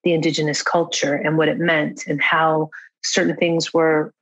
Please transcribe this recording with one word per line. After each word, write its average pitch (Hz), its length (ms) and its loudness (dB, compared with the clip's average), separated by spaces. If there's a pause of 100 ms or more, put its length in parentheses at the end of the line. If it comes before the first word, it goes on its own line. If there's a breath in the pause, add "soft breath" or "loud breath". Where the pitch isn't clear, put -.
the 175 100 4
Indigenous 156 500 0
culture 165 500 0
and 151 240 0
what 156 100 4
it - 120 -2
meant 160 480 -2
and 147 120 -2
how 160 520 0 (320 loud breath)
certain 170 320 0
things 165 360 0
were 160 400 2 (100)